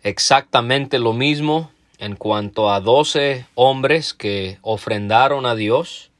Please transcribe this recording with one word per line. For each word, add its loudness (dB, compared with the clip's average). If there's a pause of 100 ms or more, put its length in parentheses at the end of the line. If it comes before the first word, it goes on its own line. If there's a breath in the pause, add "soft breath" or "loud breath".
exactamente 0
lo 0
mismo -2 (280)
en -10
cuanto -2
a 0
doce 0
hombres 2
que -6
ofrendaron 0
a 0
Dios -2